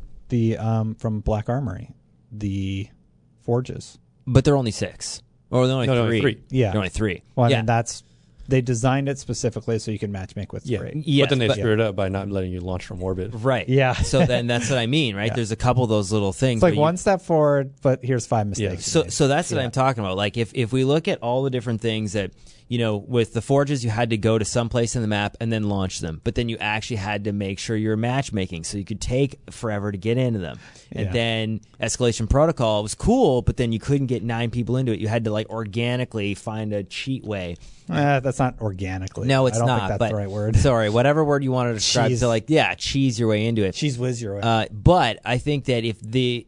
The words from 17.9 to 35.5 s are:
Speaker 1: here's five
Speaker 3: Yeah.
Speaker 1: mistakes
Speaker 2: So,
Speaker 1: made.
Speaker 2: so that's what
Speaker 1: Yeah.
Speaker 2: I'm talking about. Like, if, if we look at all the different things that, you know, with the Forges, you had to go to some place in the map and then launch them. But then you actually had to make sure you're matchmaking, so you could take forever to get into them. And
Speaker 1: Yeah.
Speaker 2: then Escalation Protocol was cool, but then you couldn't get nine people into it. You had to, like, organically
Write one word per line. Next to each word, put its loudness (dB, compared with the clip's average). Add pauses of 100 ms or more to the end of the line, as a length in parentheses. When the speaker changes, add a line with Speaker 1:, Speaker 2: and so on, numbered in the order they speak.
Speaker 1:
here's 0
five 0
Speaker 3:
Yeah. -4 (200)
Speaker 1:
mistakes -8
Speaker 2:
So, 2
Speaker 1:
made. -10
Speaker 2:
so 4
that's 0
what -2
Speaker 1:
Yeah. 0
Speaker 2:
I'm -6
talking 0
about. -2
Like, -2
if, -2
if -2
we 2
look 2
at 0
all 0
the 0
different -4
things -2
that, -2 (360)
you -4
know, 0
with 0
the -2
Forges, 2
you -2
had 0
to 0
go 2
to -2
some -2
place 0
in -2
the -2
map -2
and -2
then 0
launch -2
them. -8
But -2
then -2
you -6
actually -4
had -4
to -4
make -4
sure -4
you're 0
matchmaking, -2
so -8
you -6
could -8
take 0 (100)
forever -4
to -6
get 0
into 0
them. -8 (320)
And -4
Speaker 1:
Yeah. -4
Speaker 2:
then -2 (200)
Escalation 0
Protocol 2
was -6
cool, 4
but -2
then 0
you 0
couldn't 0
get -2
nine -2
people -2
into 0
it. -2
You -4
had 0
to, -2
like, -2
organically -4